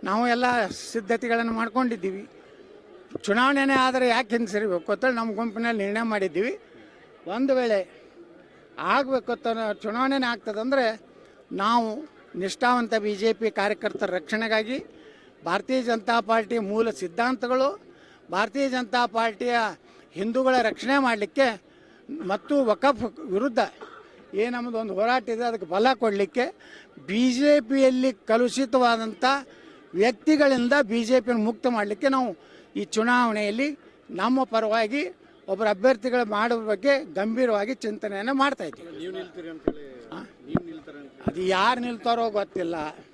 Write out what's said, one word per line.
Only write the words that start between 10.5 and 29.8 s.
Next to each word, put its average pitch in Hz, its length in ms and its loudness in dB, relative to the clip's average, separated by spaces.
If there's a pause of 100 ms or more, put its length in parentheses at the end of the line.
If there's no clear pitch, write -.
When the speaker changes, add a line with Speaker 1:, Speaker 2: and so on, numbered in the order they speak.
Speaker 1:
ನಾವು 226 540 0 (280)
ನಿಷ್ಠಾವಂತ 233 580 0
ಬಿ 208 200 0
ಜೆ 214 180 0
ಪಿ 220 180 -2
ಕಾರ್ಯಕರ್ತರ 202 640 -2
ರಕ್ಷಣೆಗಾಗಿ 220 680 -2 (600)
ಭಾರತೀಯ 208 380 -2
ಜನತಾ 233 380 0
ಪಾರ್ಟಿಯ 226 400 0
ಮೂಲ 214 300 0
ಸಿದ್ಧಾಂತಗಳು, 254 880 -2 (520)
ಭಾರತೀಯ 214 360 0
ಜನತಾ 247 380 0
ಪಾರ್ಟಿಯ 226 500 -2 (560)
ಹಿಂದೂಗಳ 233 500 0
ರಕ್ಷಣೆ 226 360 0
ಮಾಡಲಿಕ್ಕೆ 233 640 0 (640)
ಮತ್ತು 254 380 0
ವಕಫ್ 226 560 0
ವಿರುದ್ಧ 226 380 -2 (760)
ಏನು 240 280 -2
ನಮ್ಮದು 240 160 -6
ಒಂದು 214 160 -6
ಹೋರಾಟ 233 340 0
ಇದೆ, 233 160 -4
ಅದಕ್ಕೆ 226 220 -4
ಬಲ 190 280 2
ಕೊಡಲಿಕ್ಕೆ 220 600 -2 (520)
ಬಿ 233 260 2
ಜೆ 294 280 6
ಪಿಯಲ್ಲಿ 262 520 2
ಕಲುಷಿತವಾದಂಥ 233 1120 2 (680)